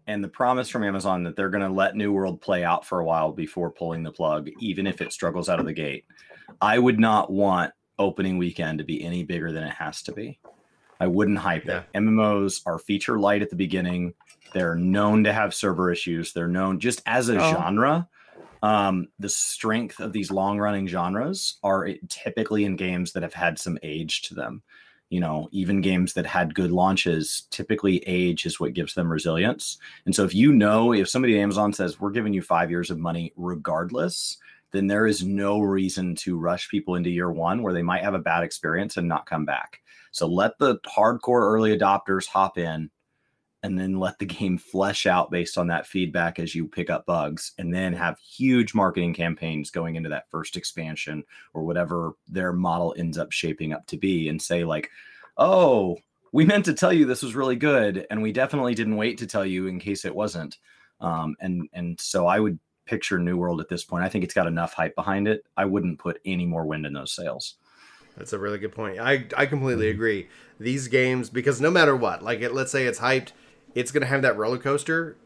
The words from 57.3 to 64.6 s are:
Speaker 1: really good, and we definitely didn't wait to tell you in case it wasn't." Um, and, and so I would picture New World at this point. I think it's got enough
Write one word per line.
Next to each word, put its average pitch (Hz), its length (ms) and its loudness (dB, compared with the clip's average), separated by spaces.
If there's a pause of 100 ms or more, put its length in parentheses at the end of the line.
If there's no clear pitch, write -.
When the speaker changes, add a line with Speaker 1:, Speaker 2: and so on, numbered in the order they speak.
Speaker 1:
really 131 220 0
good, 120 540 2
and 107 100 -2
we 107 120 0
definitely 127 420 0
didn't 107 220 0
wait 110 220 0
to 117 80 -8
tell 98 200 -2
you 92 200 -2
in 92 120 -4
case 98 260 -6
it 95 100 -6
wasn't." 85 440 -4 (420)
Um, 80 400 -2
and, 90 320 -4
and 87 260 -8
so 90 280 0
I 98 140 4
would 101 180 0 (260)
picture 95 340 -2
New 87 200 0
World 87 240 -2
at - 80 -12
this 87 120 -6
point. 90 220 -4
I 95 60 -2
think 92 140 -2
it's 87 100 -4
got 90 120 4
enough 82 280 -2